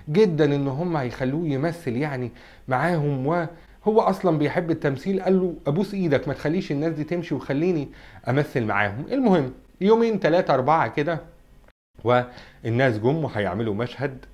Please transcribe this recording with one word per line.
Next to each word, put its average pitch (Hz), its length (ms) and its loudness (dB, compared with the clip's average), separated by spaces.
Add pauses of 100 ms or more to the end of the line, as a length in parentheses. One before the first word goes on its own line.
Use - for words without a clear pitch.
جدًا 151 460 4
إن 139 120 0
هم 156 300 -2
هيخلوه 135 500 -4
يمثل 143 480 -2
يعني 127 360 -4 (360)
معاهم، 143 600 0
وهو 175 760 0
أصلًا 190 360 2
بيحب 160 340 0
التمثيل. 156 500 -2
قال 190 180 4
له: 180 140 0 (140)
"أبوس 196 260 0
إيدك 165 340 0
ما 139 60 -2
تخليش 160 380 -2
الناس 156 220 -2
دي 147 100 -6
تمشي 165 320 -4
وخليني 151 540 -2 (400)
أمثل 135 360 0
معاهم." 104 460 0
المهم 190 400 2 (300)
يومين 220 380 4
تلاتة 170 340 2
أربعة 135 340 2
كده 151 320 -2 (840)
والناس 120 960 0
جم 143 240 0
وهيعملوا 104 500 -2
مشهد، 123 600 -6